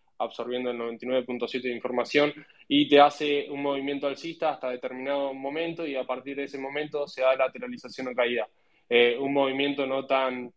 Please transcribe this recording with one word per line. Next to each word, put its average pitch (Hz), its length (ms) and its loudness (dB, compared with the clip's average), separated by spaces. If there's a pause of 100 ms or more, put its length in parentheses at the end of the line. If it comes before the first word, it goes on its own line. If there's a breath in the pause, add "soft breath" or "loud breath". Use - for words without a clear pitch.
(220)
absorbiendo 123 480 -4
el 120 80 -4
noventa 117 280 -8
y - 20 -6
nueve 127 180 0
punto 120 220 -4
siete 127 220 -4
de 120 60 -4
información 127 580 0 (340 loud breath)
y 143 220 4
te 143 100 10
hace 147 500 6
un 143 120 -6
movimiento 139 440 -2
alcista 160 440 -4
hasta 131 200 -4
determinado 131 640 -4
momento 160 540 -4
y 139 80 -6
a 127 80 -2
partir 127 320 -6
de 139 80 -4
ese 139 140 -8
momento 143 500 -6
se 131 140 -10
da 131 160 6
lateralización 127 720 -4
o 123 40 -6
caída. 120 360 0 (400)
Eh, 120 280 6
un 139 140 -2
movimiento 139 560 2
no 135 180 -2
tan 127 520 0